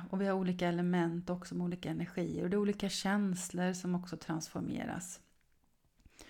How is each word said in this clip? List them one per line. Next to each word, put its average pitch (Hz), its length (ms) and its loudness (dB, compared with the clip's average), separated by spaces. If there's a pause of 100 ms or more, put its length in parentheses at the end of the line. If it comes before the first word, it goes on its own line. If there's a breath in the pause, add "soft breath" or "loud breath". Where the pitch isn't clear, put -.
(100)
och 190 100 0
vi 196 60 2
har 196 80 4
olika 180 340 2
element 175 640 2
också 180 240 -4
med 175 100 0
olika 175 260 -2
energier. 170 540 -2
Och 180 60 2
det 202 60 2
är 208 40 4
olika 202 280 2
känslor 185 840 2
som 180 220 0
också 180 220 -2
transformeras. - 1040 -4 (1080 loud breath)